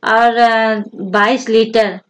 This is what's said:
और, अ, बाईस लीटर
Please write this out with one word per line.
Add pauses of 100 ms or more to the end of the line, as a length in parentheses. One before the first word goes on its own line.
और,
अ, (120)
बाईस
लीटर